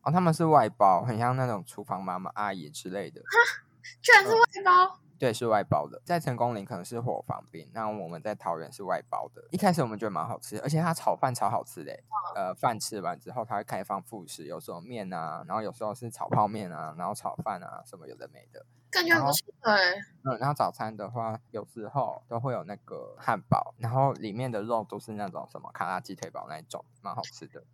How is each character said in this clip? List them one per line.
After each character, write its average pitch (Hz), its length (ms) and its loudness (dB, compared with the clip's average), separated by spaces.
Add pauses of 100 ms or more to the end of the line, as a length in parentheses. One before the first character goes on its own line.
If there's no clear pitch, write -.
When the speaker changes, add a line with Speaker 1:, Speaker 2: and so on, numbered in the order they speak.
Speaker 1:
哦， 135 100 0
他 170 80 4
们 175 140 6
是 160 140 4
外 143 240 10
包， 95 340 6
很 117 140 -2
像 123 180 2
那 131 100 2
种 104 200 -2
厨 - 180 -12
房 95 180 -6
妈 92 160 -4
妈、 92 180 -8
阿 101 180 -2
姨 76 160 -12
之 - 180 -12
类 92 220 -6
的。 - 100 -20
Speaker 2:
哈？ - 420 2 (380)
居 494 120 8
然 392 120 12
是 403 60 0
外 453 100 6 (240)
包？ 359 220 8
Speaker 1:
嗯。 381 140 -8 (180)
对， 123 140 2
是 120 140 -2
外 107 180 4
包 73 240 0
的。 76 160 -16
在 175 160 0
成 127 160 -4
功 117 180 0
岭 101 80 -8
可 101 140 -10
能 90 80 -8
是 117 160 -6
伙 107 260 -4
房 50 240 -8
兵， 80 220 -16
那 110 160 -4
我 104 180 -6
们 85 140 -10
在 107 140 -4
桃 85 240 -4
园 78 120 -10
是 - 120 -16
外 90 260 -2
包 53 260 -4
的。 - 160 -20
一 - 60 -4
开 185 160 4
始 160 80 0
我 127 60 2
们 107 120 -6
觉 113 60 -4
得 107 60 0
蛮 82 180 -2
好 113 100 -6
吃， - 220 -10
而 131 80 -4
且 156 100 2
它 165 140 0
炒 104 240 0
饭 131 180 0
超 104 140 0
好 107 160 -2
吃 - 180 -14
的 71 80 -10
欸。 - 140 -12 (320)
Speaker 2:
嗯。 95 120 -2
Speaker 1:
呃， 92 60 -4
饭 120 240 0
吃 107 220 -6
完 87 180 -4
之 - 140 -16
后， 123 100 -6
它 107 140 -4
会 107 80 -4
开 98 180 -6
放 98 200 -4
副 95 240 -14
食， - 180 -14
有 78 160 -10
时 - 100 -16
候 87 80 -10
面 101 320 -10
啊， 80 380 -8
然 95 80 -4
后 110 60 -2
有 101 100 -6
时 - 100 -10
候 107 120 -4
是 120 160 -10
炒 - 180 -10
泡 107 180 2
面 101 240 -6
啊， 78 280 -10
然 90 100 -4
后 104 60 -4
炒 - 220 -8
饭 104 280 -6
啊， - 220 -14
什 95 120 -18
么 78 80 -18
有 64 80 -16
的 65 140 -18
没 60 240 -20
的。 - 140 -20 (240)
Speaker 2:
感 359 160 2
觉 339 80 6
很 - 100 4
不 139 80 4
错 - 400 0
欸。 185 220 6
Speaker 1:
然 - 0 - (300)
后， 135 100 0
嗯， 107 40 -6
然 123 80 -2
后 147 60 2
早 107 180 2
餐 110 240 -8
的 104 140 -8
话， 113 320 -6 (100)
有 104 140 -8
时 107 240 -12
候 127 400 -4
都 117 100 -4
会 127 140 -2
有 101 120 -2
那 101 120 -10
个 55 420 -14
汉 110 300 0
堡， - 300 2
然 117 120 -4
后 131 220 4
里 98 220 -6
面 123 180 -4
的 104 80 -2
肉 113 260 0
都 104 140 -8
是 110 120 -14
那 104 180 -6
种 - 200 -10
什 - 80 -14
么 - 140 -14
卡 - 160 -4
拉 92 100 -2
鸡 - 160 -8
腿 82 140 -10
堡 - 180 -12
那 78 120 -12
一 - 60 -14
种， - 200 -14 (160)
蛮 98 140 -10
好 117 80 -8
吃 - 240 -16
的 - 160 -20 (120)